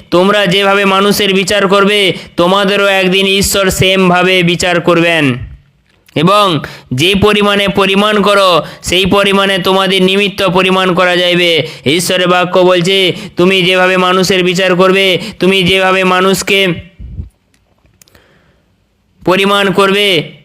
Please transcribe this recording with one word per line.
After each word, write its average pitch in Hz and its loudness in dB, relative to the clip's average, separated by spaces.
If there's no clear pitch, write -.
তোমরা 202 2
যেভাবে 196 0
মানুষের 196 0
বিচার 196 0
করবে, 196 0
তোমাদেরও 196 0
একদিন 190 0
ঈশ্বর 196 -2
সেমভাবে 185 2
বিচার 175 0
করবেন। 165 0
এবং 180 0
যে 170 0
পরিমাণে 202 0
পরিমাণ 196 0
করো, 190 2
সেই 185 -2
পরিমাণে 196 0
তোমাদের 190 0
নিমিত্ত 196 0
পরিমাণ 185 0
করা 180 0
যাইবে। 175 0
ঈশ্বরের 180 0
বাক্য 180 0
বলছে, 180 2
তুমি 185 2
যেভাবে 185 0
মানুষের 185 0
বিচার 180 0
করবে, 190 2
তুমি 190 2
যেভাবে 190 0
মানুষকে 190 0
পরিমাণ 196 0
করবে 196 0